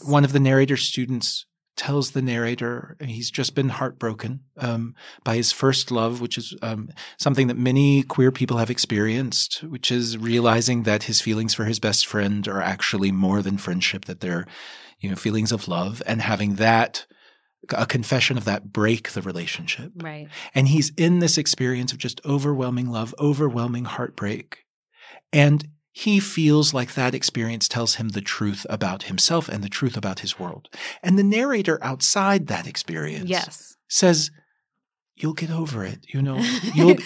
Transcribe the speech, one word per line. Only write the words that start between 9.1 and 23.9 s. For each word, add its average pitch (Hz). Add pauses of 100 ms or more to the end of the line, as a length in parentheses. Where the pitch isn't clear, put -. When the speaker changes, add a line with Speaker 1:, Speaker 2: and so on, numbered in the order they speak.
Speaker 1:
which 143
is 117
realizing 117
that 107
his -
feelings 110
for 107
his 110
best 104
friend 101
are 95
actually 98
more 95
than 95
friendship, 92
that 90
they're, 90 (520)
you 101
know, 95
feelings 107
of 107
love, 92
and 113
having 101
that, 113 (640)
a -
confession 127
of 101
that, 104
break 110
the 101
relationship. 87
Speaker 2:
Right. 151 (260)
Speaker 1:
And 135
he's 147
in 175
this 165
experience 127
of 127
just -
overwhelming 131
love, 117
overwhelming 123
heartbreak. - (680)